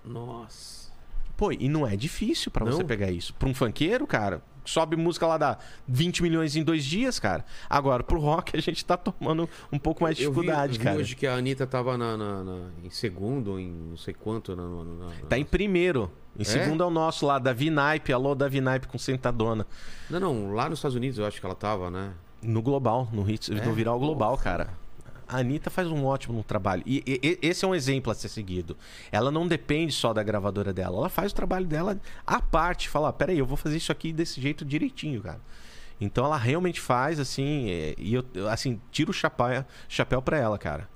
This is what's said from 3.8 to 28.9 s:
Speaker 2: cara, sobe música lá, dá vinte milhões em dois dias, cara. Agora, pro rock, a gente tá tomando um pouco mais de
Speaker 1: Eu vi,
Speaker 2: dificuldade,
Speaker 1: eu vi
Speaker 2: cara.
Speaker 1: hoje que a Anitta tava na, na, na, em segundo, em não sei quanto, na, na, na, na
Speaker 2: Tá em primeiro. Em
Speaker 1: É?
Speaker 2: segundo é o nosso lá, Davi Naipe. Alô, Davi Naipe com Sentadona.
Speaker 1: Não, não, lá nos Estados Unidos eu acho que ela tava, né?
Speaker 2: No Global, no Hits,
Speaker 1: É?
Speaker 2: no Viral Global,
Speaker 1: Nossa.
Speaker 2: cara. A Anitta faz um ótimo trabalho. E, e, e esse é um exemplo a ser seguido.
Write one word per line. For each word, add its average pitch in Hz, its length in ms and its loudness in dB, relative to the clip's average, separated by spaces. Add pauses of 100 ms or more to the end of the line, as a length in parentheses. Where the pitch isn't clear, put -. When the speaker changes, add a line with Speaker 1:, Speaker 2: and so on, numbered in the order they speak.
Speaker 2:
cara, 101 360 0 (240)
sobe 160 320 2
música 165 280 2
lá, 160 120 4
dá 143 200 2 (300)
vinte 156 340 2
milhões 160 360 2
em 160 60 2
dois 156 200 2
dias, 214 340 0
cara. 92 280 0 (240)
Agora, 135 340 4
pro 175 160 2
rock, 151 380 2
a - 40 4
gente - 220 -2
tá 180 140 2
tomando 160 520 0 (220)
um 147 80 0
pouco 160 240 0
mais 160 140 2
de 123 60 0
Speaker 1:
Eu 147 100 2
vi, 151 80 2
Speaker 2:
dificuldade, 147 320 2
Speaker 1:
eu 113 60 -2
vi 113 40 -2
Speaker 2:
cara. 101 140 2
Speaker 1:
hoje - 180 -2
que - 100 -2
a 127 100 2
Anitta 131 300 0
tava 127 320 0
na, 117 200 -2
na, 101 260 -4
na, 90 260 -8 (140)
em 90 60 -10
segundo, 101 680 -2
em 92 140 -6
não 82 260 -10
sei - 160 -10
quanto, 107 400 -6
na, 90 100 -8
na, 87 200 -8
na, 85 220 -10
na 87 60 -10 (180)
Speaker 2:
Tá 120 80 2
em 143 80 0
primeiro. 170 640 4 (260)
Em 101 40 -2
Speaker 1:
É? 101 40 0
Speaker 2:
segundo 156 380 4
é - 20 4
o 175 60 4
nosso 160 340 2
lá, 139 140 6
Davi 127 300 2
Naipe. 151 420 4
Alô, 135 240 4
Davi 135 240 2
Naipe 131 280 2
com - 100 -6
Sentadona. 117 680 2 (440)
Speaker 1:
Não, 165 100 -2
não, 113 340 0
lá 123 160 0
nos 160 100 -4
Estados 135 160 0
Unidos 120 240 -2
eu 104 60 2
acho 104 140 -4
que - 60 -8
ela 95 100 -4
tava, 98 340 -2
né? 95 220 -6 (300)
Speaker 2:
No 113 200 2
Global, 127 520 2
no 101 160 2
Hits, 110 200 -2
Speaker 1:
É? 107 160 0
Speaker 2:
no 117 80 2
Viral 113 260 2
Global, 131 320 2
Speaker 1:
Nossa. 135 120 2
Speaker 2:
cara. 87 260 0 (580)
A 123 140 -4
Anitta 135 280 0
faz 180 200 -2
um 147 160 0
ótimo 123 380 -2
trabalho. 98 440 0
E, 131 180 0
e, 135 380 0
e 147 40 4
esse 175 160 0
é 196 40 2
um 190 80 2
exemplo 131 360 0
a 101 40 0
ser - 140 -8
seguido. 90 460 -6 (360)